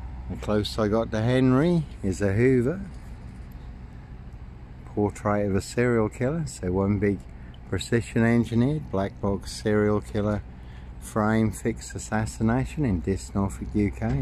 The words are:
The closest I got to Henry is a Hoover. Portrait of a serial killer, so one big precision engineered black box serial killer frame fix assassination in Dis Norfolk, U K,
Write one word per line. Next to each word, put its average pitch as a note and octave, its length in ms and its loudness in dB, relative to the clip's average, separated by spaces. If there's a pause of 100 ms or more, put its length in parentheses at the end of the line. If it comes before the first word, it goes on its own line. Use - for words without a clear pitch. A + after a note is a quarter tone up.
(300)
The F#2+ 80 -6
closest G#2 400 0
I A2 100 4
got A2+ 240 2
to A2 100 0
Henry C3 640 4 (200)
is F#2+ 180 0
a G2 120 4
Hoover. B2+ 480 4 (2000)
Portrait G#2 520 2
of G2 100 2
a G2 60 2
serial A#2+ 480 2
killer, D3 380 -2
so F#2 240 -4
one G2 280 2
big G2+ 200 2 (500)
precision A2+ 540 0
engineered A#2+ 680 2
black G2 300 -2
box G2 300 -2
serial G#2 480 2
killer G#2 420 -2 (580)
frame A2 520 2
fix - 420 -4
assassination A2+ 920 0
in F#2+ 160 2
Dis - 340 -2
Norfolk, G2 400 -2
U G#2 160 2
K, - 140 -4 (160)